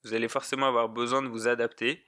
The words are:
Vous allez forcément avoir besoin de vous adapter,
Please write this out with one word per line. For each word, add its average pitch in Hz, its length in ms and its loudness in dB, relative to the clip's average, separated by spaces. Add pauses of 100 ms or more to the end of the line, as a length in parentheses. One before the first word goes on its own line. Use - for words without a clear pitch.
Vous 110 120 -4
allez 117 140 0
forcément 135 380 0
avoir 117 220 4
besoin 120 340 0
de 131 60 -6
vous 113 180 -4
adapter, 120 600 0